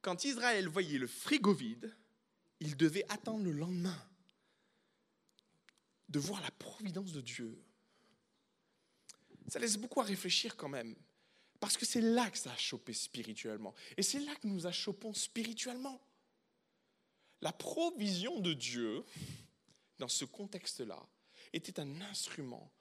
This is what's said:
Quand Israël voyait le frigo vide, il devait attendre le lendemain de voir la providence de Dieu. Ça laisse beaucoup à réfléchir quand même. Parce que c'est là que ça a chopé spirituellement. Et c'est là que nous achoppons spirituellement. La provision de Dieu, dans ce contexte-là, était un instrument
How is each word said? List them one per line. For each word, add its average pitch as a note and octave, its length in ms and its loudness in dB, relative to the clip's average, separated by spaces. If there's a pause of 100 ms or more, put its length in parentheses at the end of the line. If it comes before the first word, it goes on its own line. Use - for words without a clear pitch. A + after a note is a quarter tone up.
Quand F3+ 240 0
Israël A#3 440 4
voyait D#3 300 2
le B2+ 80 2
frigo G#3 460 6
vide, A#2+ 420 0 (680)
il D3+ 160 -2
devait D#3+ 340 6
attendre G#3+ 340 -2
le F3 80 4
lendemain F3 460 0 (2000)
de D3 100 0
voir F#3 220 0
la D3+ 120 -4
providence F#3+ 600 -6
de D3 80 -4
Dieu. A#2 420 -8 (1900)
Ça - 60 -2
laisse A3+ 180 4
beaucoup A#3+ 240 0
à A#3 40 6
réfléchir G3 520 2
quand D3 140 -6
même. A2+ 260 -6 (640)
Parce G#3 160 2
que - 80 0
c'est A#3 160 2
là A3+ 300 6
que - 80 -6
ça B2+ 120 -4
a B2 60 -8
chopé - 380 -4
spirituellement. G#2+ 800 -6 (240)
Et G3 40 4
c'est C4+ 180 4
là D4 160 -4
que C4 100 -6
nous F#3 200 0
achoppons G3+ 460 -2
spirituellement. B3 880 -4 (1400)
La F3 100 0
provision B3 880 0
de F3+ 140 4
Dieu, A#2+ 500 -2 (960)
dans B2+ 100 -6
ce - 160 0
contexte-là, F3 840 -8 (460)
était F3 280 -4
un C#3+ 200 -6
instrument D#3 800 -8